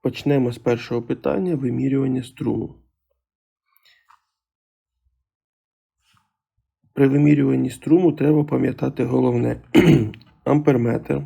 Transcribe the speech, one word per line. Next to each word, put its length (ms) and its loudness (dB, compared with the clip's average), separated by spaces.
Почнемо 500 -2
з 60 -14
першого 440 -4
питання: 540 -4
вимірювання 680 -2
струму. 520 -8
При 160 4
вимірюванні 600 2
струму 420 2
треба 320 0
пам'ятати 600 -4
головне. 560 -2
<clears throat> 380 4
Амперметр, 800 0